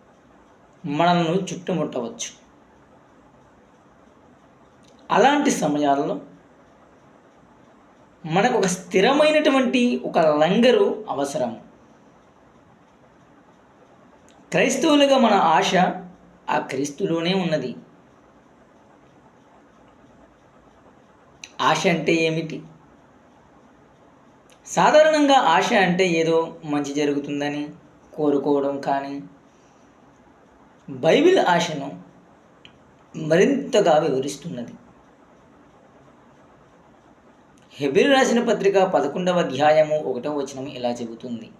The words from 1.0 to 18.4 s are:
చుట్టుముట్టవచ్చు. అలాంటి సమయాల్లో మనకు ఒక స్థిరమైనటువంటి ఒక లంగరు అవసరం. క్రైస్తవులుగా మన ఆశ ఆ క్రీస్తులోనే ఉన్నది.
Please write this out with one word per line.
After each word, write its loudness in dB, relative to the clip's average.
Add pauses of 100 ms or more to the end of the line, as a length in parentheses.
చుట్టుముట్టవచ్చు. -6 (2750)
అలాంటి 2
సమయాల్లో -2 (2000)
మనకు 0
ఒక 0
స్థిరమైనటువంటి 0
ఒక -4
లంగరు 2
అవసరం. -6 (3000)
క్రైస్తవులుగా 2
మన 2
ఆశ 2 (760)
ఆ -2
క్రీస్తులోనే -4
ఉన్నది. -4 (3750)